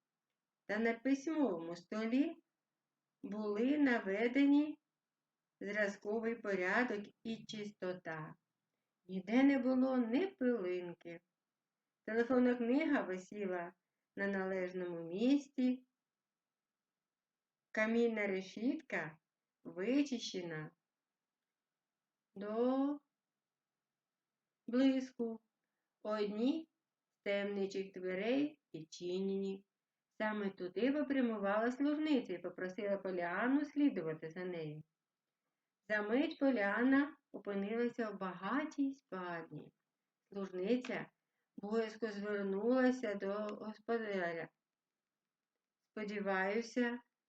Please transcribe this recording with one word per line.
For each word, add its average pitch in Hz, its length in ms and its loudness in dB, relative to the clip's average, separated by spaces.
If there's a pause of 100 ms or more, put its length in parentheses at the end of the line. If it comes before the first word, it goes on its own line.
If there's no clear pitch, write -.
(680)
та 208 120 -2
на 226 140 2
письмовому 233 840 0
столі 233 600 0 (880)
були 214 560 0
наведені 269 1000 4 (840)
зразковий 208 720 -2
порядок 208 680 0 (240)
і 226 120 -6
чистота. 180 960 -8 (760)
Ніде 208 340 2
не 277 160 6
було 262 380 2
ні 247 300 2
пилинки. 180 960 -2 (840)
Телефонна 247 500 4
книга 262 480 2
висіла 185 680 -4 (480)
на 196 60 0
належному 185 760 -2
місці. 254 800 2 (1900)
Камінна 226 540 2
решітка 190 920 -4 (460)
вичищена 180 1080 -2 (1600)
до 254 640 0 (1700)
блиску. 254 760 2 (600)
Одні 214 680 0 (440)
з - 100 -20
таємничих 202 680 -2
дверей 214 680 0 (160)
відчинені. 190 920 -4 (540)
Саме 208 320 -2
туди 190 420 -2
попрямувала 240 800 0
служниця 294 600 0
і 175 60 -4
попросила 185 580 -4
Поліанну 196 680 0
слідувати 165 640 0
за 175 160 -8
нею. 156 380 -6 (1040)
За 208 140 0
мить 262 360 2
Поліанна 262 800 4 (160)
опинилася 214 800 -4
в 202 80 -10
багатій 262 760 -4
спальні. 170 800 -10 (600)
Служниця 190 720 -2 (560)
боязко 220 480 -2
звернулася 208 1040 2
до 196 180 -4
господаря. 208 1160 -4 (1400)
"Сподіваюся, 208 1080 -2 (300)